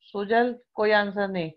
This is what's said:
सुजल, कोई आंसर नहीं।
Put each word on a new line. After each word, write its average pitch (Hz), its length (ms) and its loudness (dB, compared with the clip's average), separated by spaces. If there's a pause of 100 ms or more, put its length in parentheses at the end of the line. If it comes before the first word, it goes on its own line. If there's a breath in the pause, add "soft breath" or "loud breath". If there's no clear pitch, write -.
सुजल, 226 500 0 (200)
कोई 214 180 0
आंसर 202 360 0
नहीं। 175 280 -4